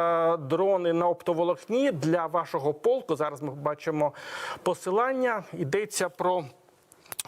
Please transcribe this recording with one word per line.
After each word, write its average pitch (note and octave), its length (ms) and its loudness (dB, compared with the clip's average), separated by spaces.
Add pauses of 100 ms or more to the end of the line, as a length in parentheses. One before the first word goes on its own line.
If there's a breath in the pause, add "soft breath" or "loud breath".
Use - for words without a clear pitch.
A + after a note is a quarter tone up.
(340)
е, E3+ 40 0
дрони E3+ 560 2
на E3+ 140 4
оптоволокні F3 840 0
для E3 340 0
вашого D#3 480 0
полку. A#3 420 0
Зараз C#3+ 260 -2
ми D3 100 -4
бачимо D3 640 -2 (500 loud breath)
посилання. A#3 800 0 (100)
Йдеться F3+ 560 -4
про F3+ 340 0 (840)